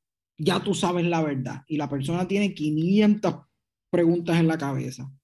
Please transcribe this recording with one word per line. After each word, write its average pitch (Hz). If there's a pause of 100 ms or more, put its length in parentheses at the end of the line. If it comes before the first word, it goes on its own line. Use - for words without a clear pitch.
(380)
ya 180
tú 202
sabes 175
la 165
verdad, 135
y 151
la 147
persona 170
tiene 196
quinientas 185 (540)
preguntas 170
en 160
la 160
cabeza. 135 (140)